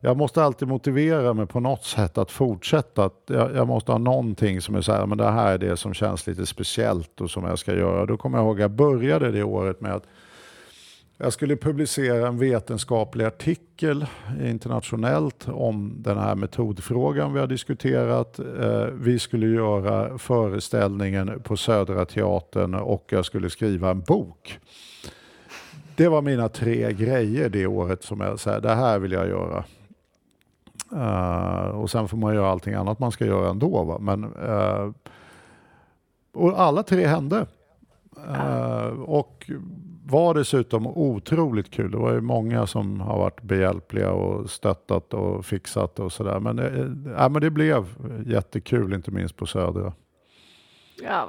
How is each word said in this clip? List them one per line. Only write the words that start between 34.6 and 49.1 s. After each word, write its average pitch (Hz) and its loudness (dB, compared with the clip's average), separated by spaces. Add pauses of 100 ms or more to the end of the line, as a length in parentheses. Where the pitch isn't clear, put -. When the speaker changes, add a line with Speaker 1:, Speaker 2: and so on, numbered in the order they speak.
Speaker 1:
och 185 2
alla 170 4
tre 180 2
hände. 156 0 (840)
Eh, 123 -2 (140)
och - -4 (560)
var 165 4
dessutom 123 2
otroligt 135 0
kul. 101 -2
Det 107 -4
var 117 2
ju 120 2
många 113 0
som 101 -4
har 98 -2
varit 95 0
behjälpliga 95 0
och 95 -2
stöttat - -2
och 95 -2
fixat 98 -4
och 92 -4
sådär. 98 -4
Men, 113 -2
eh, 131 -4
ja, 131 6
men 147 2
det 160 2
blev 151 2 (400)
jättekul, 110 0
inte 95 -4